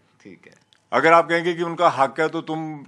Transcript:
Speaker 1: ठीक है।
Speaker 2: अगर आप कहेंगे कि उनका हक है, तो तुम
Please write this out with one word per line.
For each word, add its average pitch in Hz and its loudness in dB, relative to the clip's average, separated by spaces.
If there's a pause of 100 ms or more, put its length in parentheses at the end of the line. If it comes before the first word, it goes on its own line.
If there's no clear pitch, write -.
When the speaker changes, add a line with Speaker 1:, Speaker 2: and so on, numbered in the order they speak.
(220)
Speaker 1:
ठीक 95 -20
है। - -20 (400)
Speaker 2:
अगर 143 4
आप 165 6
कहेंगे 170 -2
कि 165 -8
उनका 170 0
हक 135 0
है, 160 -2
तो 165 -8
तुम 156 -8